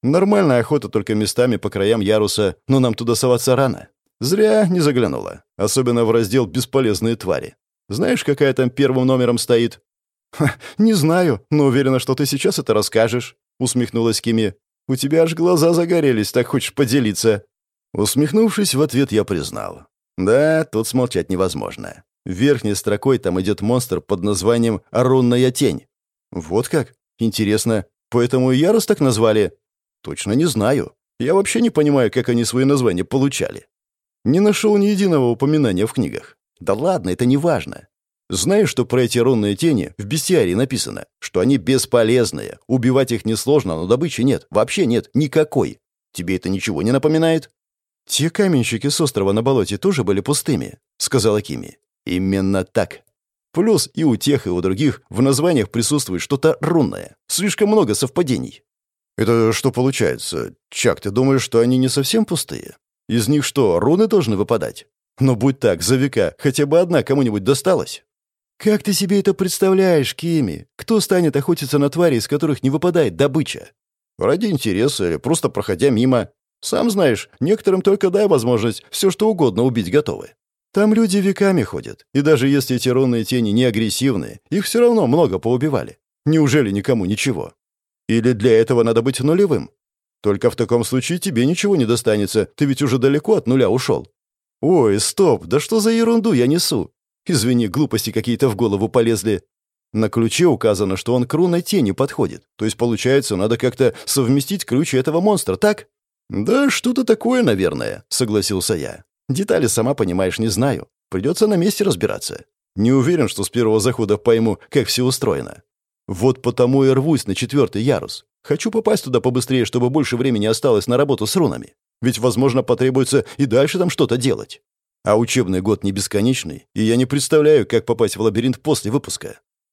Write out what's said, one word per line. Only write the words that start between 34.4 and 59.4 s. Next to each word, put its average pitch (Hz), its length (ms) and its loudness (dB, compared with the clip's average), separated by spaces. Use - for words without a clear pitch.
ни 202 80 2
единого 185 440 2
упоминания 120 560 0
в - 80 -6
книгах. - 440 -6
Да 92 140 -2
ладно, 123 360 -2
это 90 160 -2
не 131 120 4
важно. 143 500 -4
Знаешь, 160 400 0
что 120 160 -2
про 127 180 0
эти 120 140 0
рунные 113 380 2
тени 131 420 0
в 104 80 -10
бестиарии 131 480 0
написано? 107 520 -4
Что - 220 -4
они 131 160 4
бесполезные. 120 1080 0
Убивать 127 460 2
их 113 140 -4
несложно, 110 500 0
но 82 120 -6
добычи 131 340 0
нет. 123 280 0
Вообще 120 360 0
нет. 117 280 0
Никакой. 143 640 0
Тебе 90 240 -4
это 92 120 -6
ничего 95 320 -4
не 107 100 0
напоминает? 156 600 0
«Те 151 220 -2
каменщики 139 580 0
с 143 120 -4
острова 104 320 0
на 110 120 0
болоте 113 340 0
тоже 170 260 -2
были 98 180 0
пустыми», 110 580 -4
сказала 104 440 0
Кими. - 360 -10
«Именно 95 580 -2
так. - 400 -6
Плюс 190 420 0
и 156 100 -4
у 131 120 4
тех, 131 320 0
и - 20 -4
у 87 120 -2
других 95 480 -2
в 98 120 -2
названиях 139 480 2
присутствует 117 520 -2
что-то 143 400 0
рунное. 135 560 -2
Слишком 202 420 -2
много 208 260 2
совпадений». 127 680 -4
«Это 113 340 2